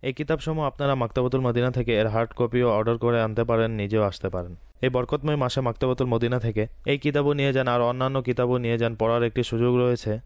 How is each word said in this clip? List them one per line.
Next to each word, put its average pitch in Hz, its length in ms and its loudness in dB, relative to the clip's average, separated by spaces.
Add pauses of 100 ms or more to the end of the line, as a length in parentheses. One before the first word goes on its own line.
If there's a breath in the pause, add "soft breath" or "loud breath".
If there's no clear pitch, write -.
এই 135 100 -4
কিতাবসমূহ 156 520 -2
আপনারা 139 300 0
মাকতাবাতুল 127 460 0
মদিনা 123 300 2
থেকে 123 300 0
এর 110 80 2
হার্ড 113 280 0
কপিও 123 340 2
অর্ডার 110 280 2
করে 117 240 2
আনতে 110 220 -2
পারেন, 113 260 2 (100)
নিজেও 104 220 0
আসতে 95 260 -2
পারেন। 90 240 -6 (300)
এই 131 80 2
বরকতময় 139 520 -2
মাসে 127 180 -2
মাকতাবাতুল 127 540 0
মদিনা 120 240 0
থেকে 110 240 -2 (240)
এই 139 120 0
কিতাবও 147 360 0
নিয়ে 139 180 0
যান, 131 160 2
আর 123 140 2
অন্যান্য 127 400 0
কিতাবও 123 360 0
নিয়ে 117 200 0
যান, 117 160 0
পড়ার 113 300 2
একটি 120 180 0
সুযোগ 120 340 2
রয়েছে। 123 360 0 (140)